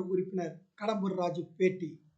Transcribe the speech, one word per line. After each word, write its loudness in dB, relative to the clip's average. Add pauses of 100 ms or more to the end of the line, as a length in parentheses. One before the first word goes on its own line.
(120)
உறுப்பினர் 0 (280)
கடம்பூர் 0
ராஜு 0 (140)
பேட்டி. 2 (280)